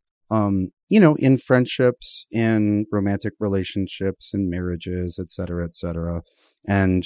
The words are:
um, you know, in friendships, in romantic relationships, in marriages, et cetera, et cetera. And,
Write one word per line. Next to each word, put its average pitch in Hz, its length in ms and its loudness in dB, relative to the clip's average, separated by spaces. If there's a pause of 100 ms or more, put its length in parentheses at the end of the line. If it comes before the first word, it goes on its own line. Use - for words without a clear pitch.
(300)
um, 98 380 0 (200)
you 208 100 4
know, 156 180 6
in 131 200 4
friendships, - 960 0
in 107 600 2
romantic 101 480 -2
relationships, 98 960 -4
in 98 160 -2
marriages, 90 720 -4
et 87 100 -10
cetera, 87 340 -4
et 85 100 -8
cetera. 85 480 -6 (440)
And, 95 400 2